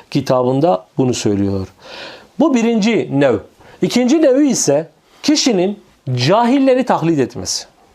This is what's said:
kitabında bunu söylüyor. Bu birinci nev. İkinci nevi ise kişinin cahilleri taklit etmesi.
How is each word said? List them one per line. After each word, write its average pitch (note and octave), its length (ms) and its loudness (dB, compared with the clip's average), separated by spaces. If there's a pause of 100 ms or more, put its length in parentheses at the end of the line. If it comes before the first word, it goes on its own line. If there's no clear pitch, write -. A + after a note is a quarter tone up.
(100)
kitabında C3+ 760 0 (140)
bunu B2+ 160 0
söylüyor. G2 540 -2 (720)
Bu C#4+ 140 2
birinci G#3+ 680 0
nev. C#3 140 2 (480)
İkinci B3 400 0
nevi C#4+ 260 4
ise D#3+ 400 0 (340)
kişinin G#3 580 0 (340)
cahilleri A#3+ 680 2
taklit E3 340 0
etmesi. - 480 -4 (280)